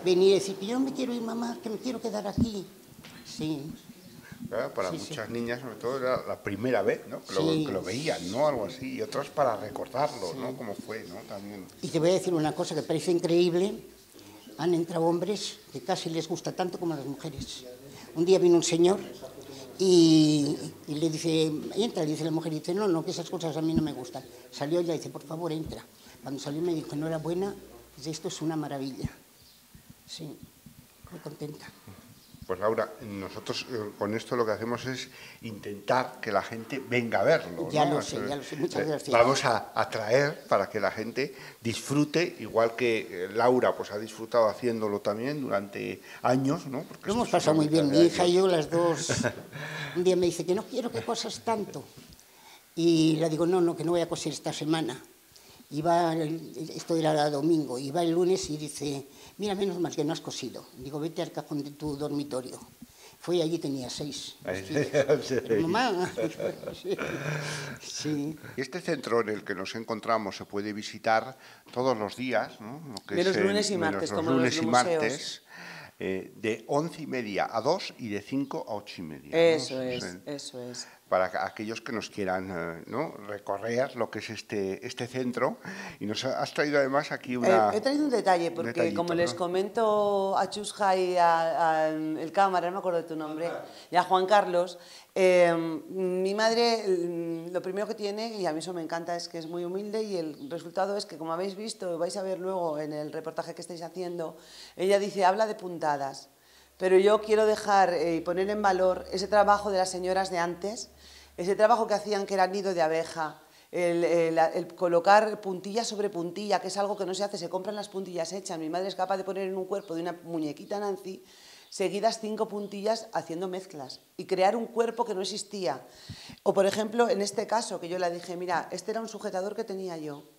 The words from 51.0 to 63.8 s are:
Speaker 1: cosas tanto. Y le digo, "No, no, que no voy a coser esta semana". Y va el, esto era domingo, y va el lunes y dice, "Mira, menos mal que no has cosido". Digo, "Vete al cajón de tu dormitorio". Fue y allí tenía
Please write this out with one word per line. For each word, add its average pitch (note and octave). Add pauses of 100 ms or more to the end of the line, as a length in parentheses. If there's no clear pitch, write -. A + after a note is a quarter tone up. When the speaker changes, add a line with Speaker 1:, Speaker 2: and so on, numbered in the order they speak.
Speaker 1:
cosas A3
tanto. G3 (920)
Y D#3+
le D#3+
digo, D#3
"No, F3+
no, E3+
que D3+
no E3
voy F3
a D#3+
coser E3
esta -
semana". D3+ (720)
Y D3
va E3+
el, D#3+ (240)
esto E3+
era D#3
domingo, D3
y C#3
va E3+
el E3+
lunes F3+
y D3
dice, C#3+ (320)
"Mira, G3+
menos F#3+
mal D#3
que D#3+
no D#3
has D#3
cosido". - (120)
Digo, C#3
"Vete D#3+
al D#3
cajón D3
de C#3+
tu D3
dormitorio". C#3 (600)
Fue E3+
y E3+
allí D#3+
tenía C#3